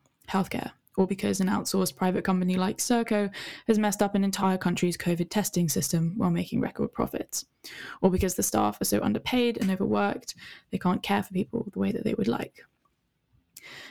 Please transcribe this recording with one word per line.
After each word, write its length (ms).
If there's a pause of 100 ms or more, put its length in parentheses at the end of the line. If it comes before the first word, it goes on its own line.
(300)
healthcare, 420 (240)
or 100
because 360
an 80
outsourced 440
private 300
company 320
like 220
Serco 520 (380)
has 100
messed 240
up 140
an 80
entire 340
country's 380
covid 340
testing 380
system 480
while 140
making 320
record 320
profits, 520 (560)
or 80
because 260
the 80
staff 360
are 60
so 160
underpaid 560
and 120
overworked 680 (360)
they 60
can't 260
care 180
for 120
people 400
the 60
way 120
that 140
they 80
would 160
like. 340 (1300)